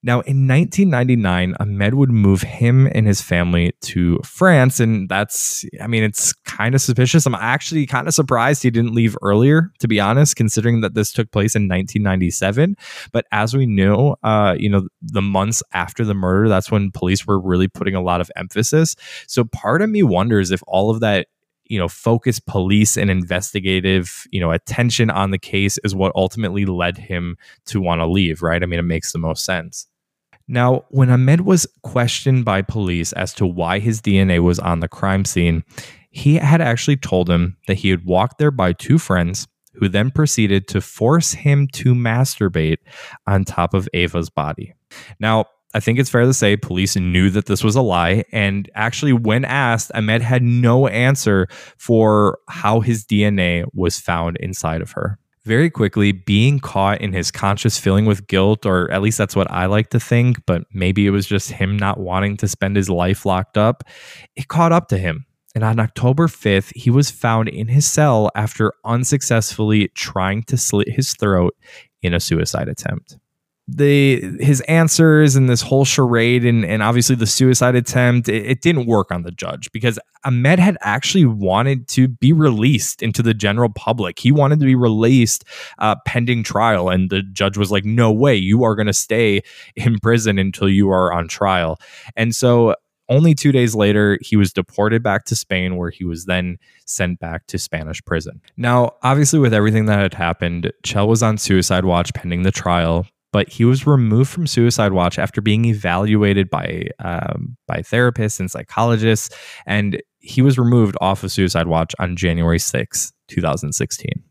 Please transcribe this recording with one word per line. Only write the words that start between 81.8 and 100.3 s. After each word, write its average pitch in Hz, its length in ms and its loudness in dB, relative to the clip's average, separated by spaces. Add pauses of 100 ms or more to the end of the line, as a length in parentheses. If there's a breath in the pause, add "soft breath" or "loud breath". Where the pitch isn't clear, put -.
to 131 200 2
be 127 240 2
released 135 680 2
into 113 220 -2
the 117 100 2
general 107 360 0
public. 104 500 -6
He 123 140 4
wanted 147 260 2
to 143 60 2
be 131 100 4
released, 120 720 2 (340 loud breath)
uh, 107 160 0 (100)
pending 120 380 -2
trial. 101 460 0
And 92 200 0
the 98 120 -2
judge 98 360 -2
was 101 140 0
like, 98 140 -2
"No 113 260 2
way, 123 240 4
you 101 300 2
are 110 100 2
gonna 104 160 0
stay 110 500 0 (360 loud breath)
in 110 220 0
prison 110 380 0
until 95 300 -2
you 98 220 4
are 92 240 2
on 85 160 -4
trial." 90 500 -2 (380 loud breath)
And 113 180 -2
so 120 400 4 (320)
only 151 260 4
two 143 200 4
days 120 220 2
later, 104 460 4
he - 140 -2
was 98 160 4
deported 107 520 -2
back 104 220 -2
to - 120 -4
Spain, 92 400 -4
where 87 120 -6
he 87 140 -12
was 85 220 -8
then 90 320 -4 (280 soft breath)
sent 90 340 -4
back 82 280 -10
to - 100 -8
Spanish 80 460 -8
prison. - 380 -6 (160 soft breath)
Now, 120 460 0
obviously, 139 360 2
with 127 140 4
everything 107 320 2
that 107 140 2
had 98 140 0
happened, 85 600 -4 (100)